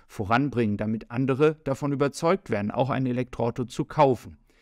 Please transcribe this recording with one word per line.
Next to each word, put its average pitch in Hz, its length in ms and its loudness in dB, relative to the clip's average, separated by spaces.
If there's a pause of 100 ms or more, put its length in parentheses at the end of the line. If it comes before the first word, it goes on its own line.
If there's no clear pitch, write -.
voranbringen, 113 680 0
damit 107 360 -4
andere 135 500 2
davon 143 300 -4
überzeugt 147 580 0
werden, 104 220 -2
auch 123 180 0
ein 131 160 0
Elektroauto 123 600 -4
zu - 180 -4
kaufen. 127 540 2 (240)